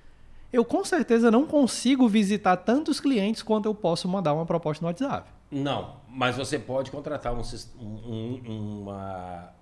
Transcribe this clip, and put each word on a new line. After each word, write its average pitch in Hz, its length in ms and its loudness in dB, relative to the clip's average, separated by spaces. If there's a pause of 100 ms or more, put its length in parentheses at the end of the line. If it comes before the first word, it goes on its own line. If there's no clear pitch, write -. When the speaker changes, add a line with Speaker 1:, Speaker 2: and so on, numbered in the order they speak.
(540)
Speaker 1:
Eu 240 100 6
com 339 220 0
certeza 233 460 4
não 269 160 6
consigo 262 600 4
visitar 202 500 4
tantos 285 420 0
clientes 220 420 0
quanto 214 240 0
eu 214 80 0
posso 175 340 0
mandar 180 260 0
uma 165 120 0
proposta 160 380 -2
no 165 60 -2
WhatsApp. 175 420 -4 (180)
Speaker 2:
Não, 139 460 -4 (120)
mas 123 300 -2
você 139 220 -2
pode 127 320 -4
contratar 143 420 -6
um 117 100 -4
sis-, 113 360 -10
um, 117 60 -12
um, 110 1000 -8
uma 92 680 -10 (120)